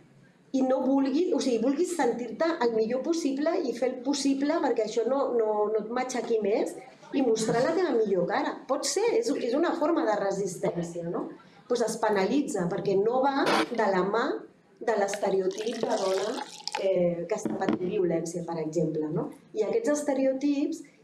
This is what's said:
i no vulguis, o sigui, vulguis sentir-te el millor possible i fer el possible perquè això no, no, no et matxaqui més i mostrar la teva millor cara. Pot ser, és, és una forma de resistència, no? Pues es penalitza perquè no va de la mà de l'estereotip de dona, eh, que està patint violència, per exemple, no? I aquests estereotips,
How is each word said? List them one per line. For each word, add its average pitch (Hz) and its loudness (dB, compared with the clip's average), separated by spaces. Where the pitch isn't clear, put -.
i 262 2
no 262 2
vulguis, 269 2
o 277 4
sigui, 233 0
vulguis 285 0
sentir-te 233 0
el 226 2
millor 220 0
possible 302 0
i 233 -2
fer 254 -2
el - -4
possible 277 0
perquè 233 2
això 226 0
no, 262 2
no, 214 2
no 214 2
et 214 -6
matxaqui 240 0
més 214 0
i 262 4
mostrar 226 2
la 330 2
teva 330 2
millor 190 2
cara. 262 0
Pot 277 -2
ser, 415 0
és, 453 2
és 247 0
una 320 2
forma 240 2
de 214 2
resistència, 175 -2
no? 220 -4
Pues 240 0
es 214 -2
penalitza 208 0
perquè 196 0
no 247 2
va 277 2
de 220 2
la 185 2
mà 226 0
de 226 -2
l'estereotip 196 0
de 185 0
dona, 190 0
eh, 175 0
que - -4
està - -4
patint 180 -2
violència, 170 -2
per 170 -6
exemple, 156 -2
no? 226 -4
I 214 0
aquests 240 0
estereotips, 269 0